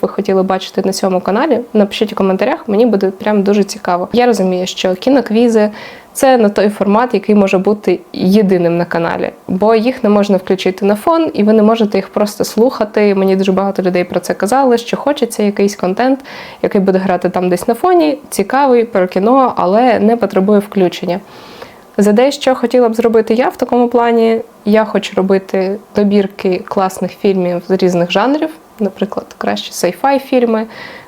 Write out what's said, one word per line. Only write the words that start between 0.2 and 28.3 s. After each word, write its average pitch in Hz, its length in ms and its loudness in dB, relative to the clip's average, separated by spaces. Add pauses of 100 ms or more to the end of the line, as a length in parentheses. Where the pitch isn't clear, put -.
бачити 190 420 -4
на 190 80 -2
цьому 185 280 -2
каналі, 233 380 0 (140)
напишіть 208 400 0
у - 20 -8
коментарях, 208 520 -2
мені 220 180 2
буде 196 260 0
прям 208 320 0
дуже 202 200 2
цікаво. 180 500 -4
Я 240 120 2
розумію, 185 420 0
що 185 280 -4
кіноквізи — 226 760 2 (440)
це 262 240 2
не 208 120 4
той 208 200 0
формат, 208 440 0
який 208 220 2
може 196 220 4
бути 190 420 0 (140)
єдиним 185 640 2
на 175 80 0
каналі, 170 440 -4 (180)
бо 208 280 2
їх 247 280 -2
не 208 60 2
можна 202 280 2
включити 190 480 -2
на 208 100 2
фон, 320 380 0
і 208 100 -2
ви 208 100 4
не 220 100 4
можете 214 340 2
їх 196 120 -4
просто 208 340 -2
слухати. 214 720 0
Мені 190 200 2
дуже 190 160 0
багато 190 300 -2
людей 180 220 0
про 180 160 -4
це - 140 -4
казали, 240 440 2
що - 200 -6
хочеться 240 460 -2
якийсь 202 320 0
контент, 240 440 -2 (420)
який - 200 0
буде 190 180 2
грати 185 300 0
там 180 200 -2
десь 180 180 -2
на 233 60 0
фоні, 320 440 2 (120)
цікавий, 247 560 0
про 190 220 0
кіно, 233 480 2
але 208 440 2
не 226 180 2
потребує 202 420 2
включення. 185 600 -2 (800)
За 208 120 4
дещо 262 440 2
хотіла 247 340 2
б 220 40 -4
зробити 226 400 2
я 262 160 0
в - 80 -8
такому 240 300 0
плані. 233 540 2 (240)
Я 214 200 2
хочу 208 300 -4
робити 190 640 -2 (180)
добірки 196 720 0
класних 185 440 -4
фільмів 180 560 -2
з - 40 -2
різних 180 400 0
жанрів, 285 380 0 (300)